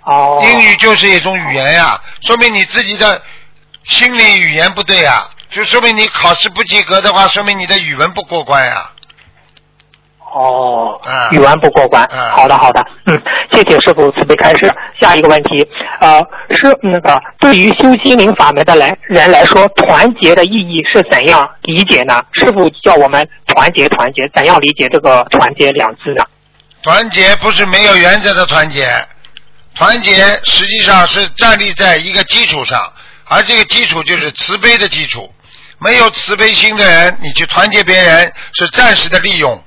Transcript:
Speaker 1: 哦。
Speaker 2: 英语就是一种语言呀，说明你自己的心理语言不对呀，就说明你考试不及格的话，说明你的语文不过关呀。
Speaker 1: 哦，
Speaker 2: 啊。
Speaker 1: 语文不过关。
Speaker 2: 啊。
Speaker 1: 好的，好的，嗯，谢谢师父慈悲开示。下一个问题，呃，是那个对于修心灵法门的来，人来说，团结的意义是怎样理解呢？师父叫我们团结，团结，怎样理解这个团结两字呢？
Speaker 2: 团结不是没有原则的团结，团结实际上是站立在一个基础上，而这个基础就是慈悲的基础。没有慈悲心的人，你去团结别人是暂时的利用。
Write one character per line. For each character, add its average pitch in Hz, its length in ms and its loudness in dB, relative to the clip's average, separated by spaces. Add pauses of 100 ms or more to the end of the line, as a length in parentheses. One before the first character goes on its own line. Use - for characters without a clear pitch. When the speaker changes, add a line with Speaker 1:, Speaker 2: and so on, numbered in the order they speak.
Speaker 1:
哦。 143 400 0
Speaker 2:
英 233 180 2
语 214 140 2
就 220 200 0
是 202 120 -2
一 185 120 2
种 185 160 -4
语 156 200 -8
言 135 180 -2
呀， 156 260 0 (220)
说 233 160 0
明 233 160 0
你 196 120 -2
自 233 180 -6
己 202 120 -6
的 202 240 0 (680)
心 247 300 0
理 214 240 2
语 165 140 -2
言 165 180 0
不 196 120 -6
对 196 140 -2
呀， 131 300 0 (220)
就 208 140 -8
说 240 180 0
明 226 160 -2
你 214 120 0
考 - 260 -2
试 - 140 -4
不 190 160 -6
及 208 180 -2
格 190 180 -2
的 202 100 0
话， 190 160 2
说 202 160 -4
明 202 140 -4
你 185 80 -8
的 190 140 -2
语 156 160 -8
文 156 180 -4
不 196 80 -8
过 170 220 -8
关 139 240 0
呀。 107 240 -8 (1300)
Speaker 1:
哦， 127 840 -4
Speaker 2:
啊。 127 280 -4
Speaker 1:
语 151 80 0
文 143 200 4
不 156 120 2
过 139 160 2
关。 117 180 2
Speaker 2:
啊。 123 300 -6
Speaker 1:
好 135 120 4
的， 139 80 4
好 135 160 4
的， 139 80 0 (280)
嗯， 156 120 0 (320)
谢 220 120 2
谢 170 160 2
师 - 160 2
父 143 160 2
慈 - 140 -4
悲 147 100 2
开 175 180 2
示。 - 180 2 (300)
下 175 140 4
一 156 80 2
个 165 40 4
问 151 140 4
题， 147 260 0 (320)
呃， 156 200 6 (320)
是 - 160 0 (160)
那 185 160 -2
个 147 200 0 (200)
对 277 180 4
于 185 120 2
修 262 220 2 (120)
心 254 120 2
灵 214 200 2
法 147 160 2
门 147 120 0
的 170 120 4
来， 156 200 2 (120)
人 175 240 2
来 - 140 6
说， 196 240 4
团 196 520 2
结 170 140 4
的 175 100 2
意 190 60 -4
义 175 420 -4
是 208 160 4
怎 - 160 0
样 151 240 2 (140)
理 165 220 -2
解 127 180 0
呢？ 123 280 0
师 - 200 0
父 185 180 0 (140)
叫 190 100 4
我 147 140 4
们 147 200 0 (200)
团 147 260 0
结， 143 160 0
团 127 240 -2
结， 139 220 -6
怎 139 100 0
样 170 160 2
理 143 120 0
解 135 140 -2
这 147 120 0
个 131 320 2
团 139 240 0
结 139 160 0
两 135 240 -2
字 - 200 -10
呢？ 120 80 -2 (600)
Speaker 2:
团 208 260 0
结 196 280 2
不 202 140 -2
是 202 140 0
没 190 200 0
有 202 120 2
原 185 240 2
则 202 140 0
的 180 100 0
团 156 240 -2
结， 139 180 -4 (880)
团 220 260 0
结 202 140 0 (280)
实 190 220 0
际 214 140 -4
上 190 260 2
是 196 240 -2
站 226 300 0
立 202 140 -4
在 185 240 0
一 175 160 -8
个 190 100 0
基 233 220 -2
础 151 180 -4
上， 120 300 -6 (320)
而 180 180 0
这 233 140 -2
个 214 80 0
基 165 200 -2
础 160 180 -4
就 170 120 -4
是 151 160 -6
慈 - 260 -8
悲 233 200 0
的 202 100 -2
基 160 180 -4
础。 113 280 -12 (460)
没 220 180 -2
有 226 140 2
慈 - 260 -6
悲 220 160 0
心 214 240 0
的 202 80 0
人， 175 360 2
你 151 120 -4
去 165 140 -2
团 190 220 0
结 202 140 0
别 185 180 2
人 170 300 2 (220)
是 180 160 -4
暂 233 260 2
时 - 140 -2
的 180 100 0
利 190 180 -4
用。 131 300 -4